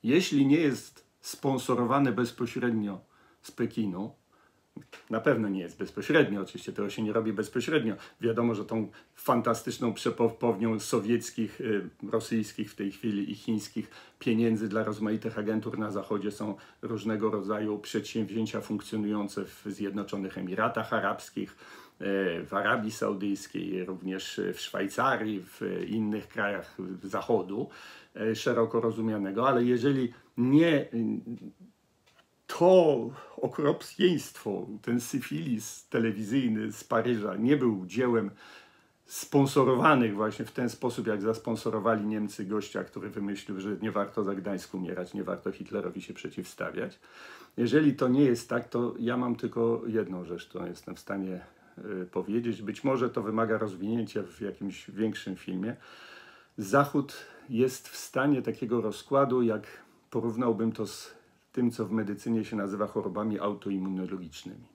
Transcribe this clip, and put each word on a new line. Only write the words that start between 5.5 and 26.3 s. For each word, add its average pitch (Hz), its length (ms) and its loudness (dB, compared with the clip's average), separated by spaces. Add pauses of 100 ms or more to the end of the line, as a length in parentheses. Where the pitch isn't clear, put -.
jest 87 180 -8
bezpośrednio, 104 640 2
oczywiście 92 320 -8
tego 101 180 -2
się 110 120 -4
nie 107 100 0
robi 110 200 2
bezpośrednio. 113 640 0 (260)
Wiadomo, 117 340 2
że 101 100 -4
tą 110 240 -2 (260)
fantastyczną 117 800 0
przepownią 113 840 0
sowieckich, 113 800 0
y, 101 280 0 (220)
rosyjskich 110 600 -2
w - 40 -20
tej 101 180 -4
chwili 101 380 -2
i 104 40 -4
chińskich 110 560 -4 (280)
pieniędzy 113 500 2
dla 107 160 0
rozmaitych 107 540 -2
agentur 107 400 -2
na 104 120 -2
Zachodzie 101 400 -2
są 104 240 -6 (280)
różnego 107 480 0
rodzaju 104 480 -2
przedsięwzięcia 107 840 -2
funkcjonujące 104 840 -2
w - 220 -14
Zjednoczonych 98 720 -4
Emiratach 107 540 -2
Arabskich, 101 600 -2
y, - 20 -20 (920)
w 92 80 -8
Arabii 107 380 2
Saudyjskiej, 95 920 -2
również 92 560 -6 (140)
w - 60 -10
Szwajcarii, 107 840 0
w 92 460 -4
innych 107 400 -2
krajach 101 480 -4 (260)